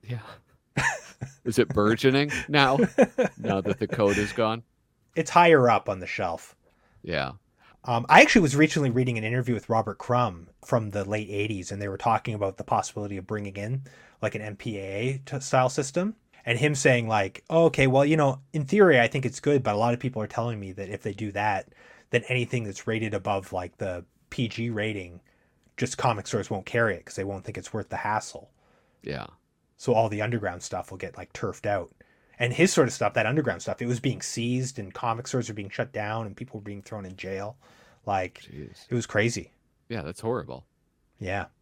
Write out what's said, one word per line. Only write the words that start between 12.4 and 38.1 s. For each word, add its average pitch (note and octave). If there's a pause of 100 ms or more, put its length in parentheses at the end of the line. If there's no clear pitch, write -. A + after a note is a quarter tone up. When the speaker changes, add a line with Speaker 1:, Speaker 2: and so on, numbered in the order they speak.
Speaker 2:
the G#2+
possibility G2+
of F#2+
bringing G2+
in, A#2+ (380)
like, A2
an G#2+
M G#2
P G#2+
A G2
A G#2+
t-, C#3+
style B2+
system, F3 (300)
and A#2+
him D3
saying, B2
like, G2+
"Oh, E3
okay, C#3
well, C3
you D#3
know, C3+ (120)
in D3+
theory, F3+
I A#2
think C3+
it's A#2+
good, C#3+
but A2
a G#2
lot A#2
of A#2+
people B2
are G#2+
telling A#2
me G2
that G2
if -
they G#2
do G#2
that, G2+ (380)
then B2
anything B2
that's G2
rated A2
above, F#2+
like, F2+
the F2+ (240)
P B2
G A#2
rating, G#2 (560)
just -
comic A2
stores G#2
won't G2
carry A2+
it -
'cause -
they G2
won't G2
think G2+
it's -
worth G#2
the G#2+
hassle." - (500)
Speaker 1:
Yeah. C2+ (520)
Speaker 2:
So -
all A2
the G#2
underground G#2
stuff -
will F#2
get, F#2
like, F2+
turfed -
out. G2+ (460)
And B2
his E3+
sort C#3+
of A2
stuff, G#2
that A2
underground A#2+
stuff, -
it -
was A#2+
being A2
seized B2
and F#2+
comic A#2
stores B2
were A2
being G2+
shut -
down G#2+
and G2
people A#2+
were G2+
being G2+
thrown G2+
in F#2
jail. G2 (520)
Like, F#2+ (100)